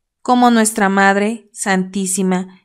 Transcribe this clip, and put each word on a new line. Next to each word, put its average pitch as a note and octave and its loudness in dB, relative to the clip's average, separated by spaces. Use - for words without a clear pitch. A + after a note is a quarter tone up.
como B3 2
nuestra A3 0
Madre G3 0
Santísima F#3 -4